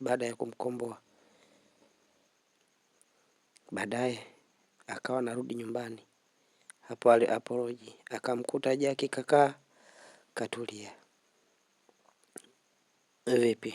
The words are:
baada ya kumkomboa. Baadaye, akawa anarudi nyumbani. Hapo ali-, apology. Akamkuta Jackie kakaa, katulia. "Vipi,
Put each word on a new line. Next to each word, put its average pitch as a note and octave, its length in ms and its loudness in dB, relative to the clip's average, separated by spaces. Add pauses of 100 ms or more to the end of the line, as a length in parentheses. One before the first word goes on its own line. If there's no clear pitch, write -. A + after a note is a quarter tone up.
baada B2 260 -2
ya A#2 100 -6
kumkomboa. A#2+ 640 -8 (2750)
Baadaye, A#2 560 -4 (600)
akawa B2 320 -6
anarudi B2 360 -4
nyumbani. A2+ 520 -8 (760)
Hapo A#2+ 320 6
ali-, A#2 140 8
apology. A#2+ 640 -4 (180)
Akamkuta B2+ 640 -2
Jackie C#3 320 0
kakaa, C#3 460 4 (800)
katulia. A2 640 -8 (2250)
"Vipi, A#2 480 2